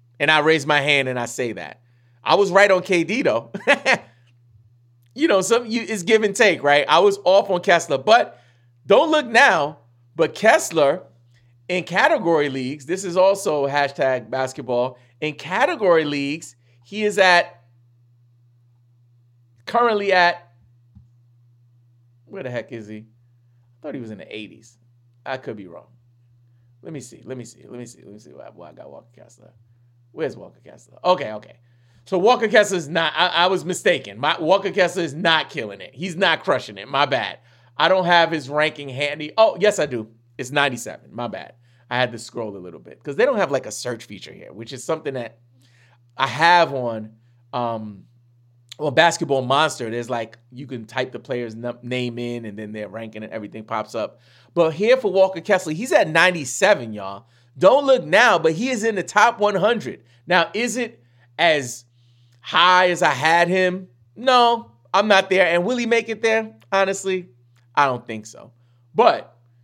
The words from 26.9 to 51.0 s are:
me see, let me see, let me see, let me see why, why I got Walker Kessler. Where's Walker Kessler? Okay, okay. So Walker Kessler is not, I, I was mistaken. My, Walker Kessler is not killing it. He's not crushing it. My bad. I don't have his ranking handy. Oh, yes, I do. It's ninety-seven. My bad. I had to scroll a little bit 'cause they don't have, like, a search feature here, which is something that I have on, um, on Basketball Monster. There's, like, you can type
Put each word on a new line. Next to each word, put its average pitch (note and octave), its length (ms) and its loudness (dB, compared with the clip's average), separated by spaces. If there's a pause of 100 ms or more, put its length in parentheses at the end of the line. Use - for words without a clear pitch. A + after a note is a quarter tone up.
me C#3 80 -12
see, - 240 -20
let B2+ 120 -12
me A#2+ 60 -12
see, B2 240 -20
let A#2+ 100 -16
me A#2+ 80 -14
see, A#2+ 160 -20
let G2 120 -20
me G#2 60 -20
see D2+ 120 -20
why, C2 220 -20
why E2 160 -20
I - 20 -20
got C#2+ 180 -20
Walker - 240 -20
Kessler. - 380 -20 (600)
Where's C#3+ 240 -8
Walker - 280 -20
Kessler? - 400 -20
Okay, D3+ 300 0
okay. - 260 -16 (460)
So F#3+ 120 -4
Walker A3+ 300 4
Kessler G3+ 300 2
is D3 120 -8
not, D#3+ 260 -2
I, E3+ 120 2
I E3+ 200 2
was F#3 160 -2
mistaken. C#3 560 -4
My, D#3 200 -2
Walker F#3 320 0
Kessler F3+ 320 0
is C#3 100 -6
not D#3+ 360 0
killing G#2 320 -10
it. F2+ 120 -18
He's E3 220 -10
not E3+ 280 0
crushing A#2+ 340 -4
it. G2+ 100 -16
My C#3+ 180 0
bad. A#2 340 -4 (380)
I D#3+ 100 2
don't F#3 180 2
have E3+ 260 4
his C#3 180 -6
ranking D3 400 -2
handy. D3 480 -6
Oh, A3 220 4
yes, G3 200 2
I D3+ 60 0
do. A#2 240 -8 (280)
It's B2 140 -10
ninety-seven. B2 600 -4
My A#2+ 140 -8
bad. F#2 260 -14 (360)
I A#2+ 80 -2
had B2 140 0
to A#2 80 -12
scroll A2 360 -10
a F#2+ 40 -14
little F2 200 -16
bit E2 240 -20
'cause C#3+ 120 -10
they G#3+ 100 2
don't C4 120 0
have, D#3+ 140 -2
like, C3 140 -2
a G#2+ 60 -14
search A#2+ 340 -10
feature F2+ 280 -18
here, - 180 -20
which A2 220 -16
is A#2 100 -14
something D3+ 300 -6
that A#2 260 -12 (800)
I C3 100 0
have D#3+ 460 4
on, A2+ 400 -6 (400)
um, A2 520 -8 (760)
on D3 140 -4
Basketball D3 500 2
Monster. C3+ 460 -2
There's, A#2 200 -8
like, A#2 280 -8 (140)
you B2 160 -16
can A#2 180 -12
type C3 260 -6